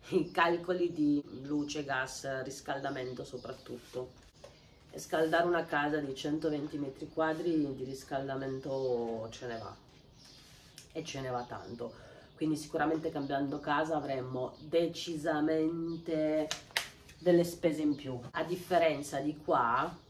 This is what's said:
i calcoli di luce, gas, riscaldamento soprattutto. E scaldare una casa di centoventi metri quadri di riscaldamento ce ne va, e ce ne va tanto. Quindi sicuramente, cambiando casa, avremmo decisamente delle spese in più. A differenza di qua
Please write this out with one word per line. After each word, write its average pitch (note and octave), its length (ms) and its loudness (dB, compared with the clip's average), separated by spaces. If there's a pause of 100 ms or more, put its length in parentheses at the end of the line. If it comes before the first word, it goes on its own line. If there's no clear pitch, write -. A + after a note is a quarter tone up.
i E3 220 2
calcoli E3+ 640 2
di D3 280 4 (220)
luce, D3 400 -2
gas, C3+ 600 -4
riscaldamento C3+ 800 -6
soprattutto. - 960 -10 (720)
E - 80 -10
scaldare E3 480 4
una E3+ 180 2
casa D3+ 320 2
di C#3+ 160 -2
centoventi D#3 640 -2
metri C#3+ 320 -6
quadri D#3+ 680 2
di B2+ 80 -6
riscaldamento C3 1500 -2
ce B2 160 -10
ne A#2 100 -6
va, A2 180 -10 (1160)
e D#3+ 120 -4
ce C#3+ 180 -6
ne C3 80 -4
va B2 180 -2
tanto. A2+ 460 -8 (420)
Quindi D#3 220 2
sicuramente, D#3+ 520 0
cambiando C#3+ 500 0
casa, D#3 360 2
avremmo B2+ 640 -2
decisamente D#3+ 1900 2 (720)
delle E3+ 260 8
spese E3 380 0
in D3 140 4
più. B2+ 240 -6 (140)
A D#3+ 100 -2
differenza E3 760 2
di D3+ 240 0
qua C3 480 4 (180)